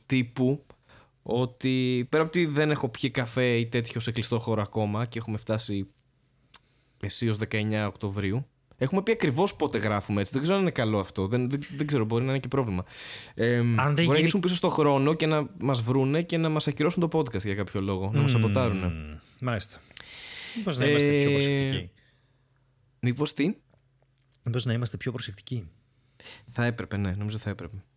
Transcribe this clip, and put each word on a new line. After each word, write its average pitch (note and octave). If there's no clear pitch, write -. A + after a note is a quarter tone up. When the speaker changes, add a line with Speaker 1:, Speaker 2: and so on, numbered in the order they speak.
Speaker 1:
τύπου B2+
ότι B2+
πέρα D#3
από D#3+
ότι F3
δεν D3+
έχω C#3+
πιει B2+
καφέ B2+
ή A#2
τέτοιο A#2
σε A#2
κλειστό A2+
χώρο A2
ακόμα G#2+
και A#2
έχουμε A2+
φτάσει G#2+
αισίως G#2+
δεκαεννιά G#2+
Οκτωβρίου. G2+
Έχουμε F#3+
πει A3+
ακριβώς F3+
πότε C#3+
γράφουμε, G#2
έτσι. F#2+
Δεν C3+
ξέρω F3
αν G3
είναι E3+
καλό G#2+
αυτό. F#2+
Δεν, B2
δεν, C#3
δεν D3
ξέρω, C#3
μπορεί A#2
να C3
είναι C3+
και -
πρόβλημα. A2+
Ε, A#2+
Speaker 2:
Αν A#2+
δεν A#2
Speaker 1:
μπορεί C#3
να D3+
Speaker 2:
γίνει D3
Speaker 1:
γυρίσουν E3
πίσω F3+
στο F3+
χρόνο C#3+
και D#3+
να D3+
μας B2+
βρούνε C3+
και E3+
να D#3+
μας D#3
ακυρώσουν D#3+
το E3
podcast A2+
για G2+
κάποιο G2
λόγο, G2
να C#3+
μας C#3
Speaker 2:
Μμμ. A#2
Speaker 1:
σαμποτάρουνε. G2+
Speaker 2:
Μάλιστα. A#2
Μήπως G3
να B2+
είμαστε C#3+
πιο C#3+
Speaker 1:
Ε, -
Speaker 2:
προσεκτικοί; C#3
Speaker 1:
μήπως B2+
τι; E3
Speaker 2:
Μήπως A#2
να A#2+
είμαστε A#2+
πιο -
προσεκτικοί; A2
Speaker 1:
Θα A#2+
έπρεπε, G#2+
ναι, G2
νομίζω G#2
θα G#2+
έπρεπε. F#2+